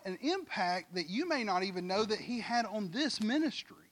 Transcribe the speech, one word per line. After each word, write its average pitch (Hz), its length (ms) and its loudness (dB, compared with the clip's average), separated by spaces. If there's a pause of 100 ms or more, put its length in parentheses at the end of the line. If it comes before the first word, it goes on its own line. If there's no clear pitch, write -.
an 185 160 -4
impact 202 760 0
that 165 120 -2
you 247 180 0
may 294 160 0
not 190 200 2
even 185 240 -2
know 196 180 2
that 214 140 0
he 240 200 -4
had 233 280 0
on 202 240 -4
this 269 280 0
ministry. 254 580 0 (160)